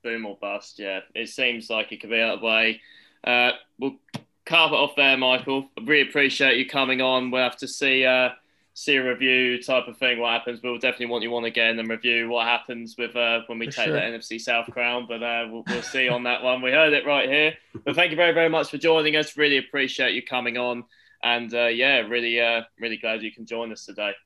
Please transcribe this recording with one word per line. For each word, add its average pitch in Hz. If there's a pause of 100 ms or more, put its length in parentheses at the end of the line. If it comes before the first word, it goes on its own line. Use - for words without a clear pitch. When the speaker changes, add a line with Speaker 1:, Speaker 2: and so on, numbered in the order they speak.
Speaker 1:
Boom 113
or 101
bust, 101
yeah. 98 (140)
It 113
seems 120
like 110
it 104
could 107
be 113
that 107
way. 110 (420)
Uh, 123 (260)
we'll 135 (480)
carve 160
it 151
off 143
there, 135
Michael. 131
I 117
really 143
appreciate 139
you 127
coming 131
on. 127
We'll 127
have 120
to 135
see, 131
uh, 127 (460)
see -
a 131
review 127
type 123
of 117
thing, 123
what 117
happens. 117
We'll 123
definitely 123
want 117
you 117
on 117
again 113
and 113
review 117
what 117
happens 117
with, 120
uh, 117
when 117
we 117
Speaker 2:
For 139
Speaker 1:
take 117
Speaker 2:
sure. 156
Speaker 1:
the 104
N 117
F 113
C 113
South 117
crown. 120
But, 117
uh, 117
we'll, 113
we'll 120
see 131
on 123
that 123
one. 127
We 127
heard 151
it 143
right 139
here. 151 (300)
But 143
thank 170
you 151
very, 170
very 165
much 156
for 147
joining 156
us. 151
Really 147
appreciate 131
you 123
coming 120
on. 120 (400)
And, 117
uh, 120
yeah, 120
really, 117
uh, 117 (160)
really 110
glad 113
you 107
can 110
join 113
us -
today. 101 (140)